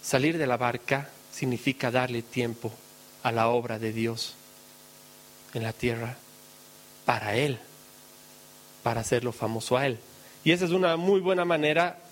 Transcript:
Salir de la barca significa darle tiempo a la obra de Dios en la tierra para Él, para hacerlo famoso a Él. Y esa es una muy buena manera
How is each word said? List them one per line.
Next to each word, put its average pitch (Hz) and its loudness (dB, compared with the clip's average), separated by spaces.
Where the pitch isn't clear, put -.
Salir 147 2
de 147 0
la 123 2
barca 123 -2
significa 127 -2
darle 123 0
tiempo 117 -4
a 120 0
la 117 2
obra 117 0
de 110 -4
Dios 113 -2
en 117 -2
la 117 -4
tierra 117 -4
para 104 0
Él, 135 0
para 117 0
hacerlo 120 0
famoso 113 -2
a 139 0
Él. 117 -2
Y 156 6
esa 180 2
es 165 0
una 175 2
muy 190 4
buena 180 2
manera 160 2